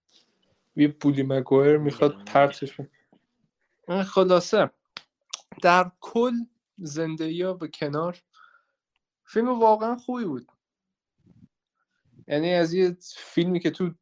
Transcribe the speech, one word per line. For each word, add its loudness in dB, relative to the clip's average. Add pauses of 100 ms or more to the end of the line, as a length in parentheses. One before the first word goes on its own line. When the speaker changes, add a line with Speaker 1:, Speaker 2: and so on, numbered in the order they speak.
(760)
Speaker 1:
یه 4
بولی -2
مگوایر 4
می‌خواد 0
Speaker 2:
نمی‌دونم. -14
Speaker 1:
پرتش 2
کنه. -14 (1000)
اه، -2
خلاصه، 2 (920)
در 4 (100)
کل -2 (460)
زندگی -6
ها -4
به -10
کنار، -6 (1040)
فیلم -2
واقعاً 2
خوبی -8
بود. -8 (1800)
یعنی -2
از 0
یه 0 (200)
فیلمی -2
که 0
تو -4 (120)